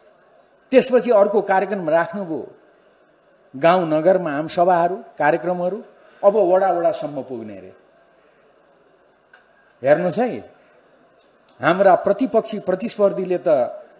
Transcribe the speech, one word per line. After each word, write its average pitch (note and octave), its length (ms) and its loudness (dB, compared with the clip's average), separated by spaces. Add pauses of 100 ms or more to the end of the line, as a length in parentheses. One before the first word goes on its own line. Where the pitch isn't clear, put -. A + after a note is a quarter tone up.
(720)
त्यसपछि A#3+ 400 4
अर्को G#3 300 4
कार्यक्रम F#3+ 480 -2
राख्नुभयो E3 520 -2 (1120)
गाउँ E3 340 2
नगरमा D#3 440 0
आमसभाहरू, F3 640 0 (240)
कार्यक्रमहरू, F3 580 -2 (460)
अब G3+ 120 4
वडा F#3+ 360 2
वडासम्म D#3 520 -2
पुग्ने A2 340 -14
अरे। F#2 160 -20 (2000)
हेर्नुहोस् D#3+ 380 2
है, G#3+ 200 -4 (1200)
हाम्रा F3+ 360 4
प्रतिपक्षी G#3+ 640 -2
प्रतिस्पर्धीले F#3 880 -2
त - 20 2 (500)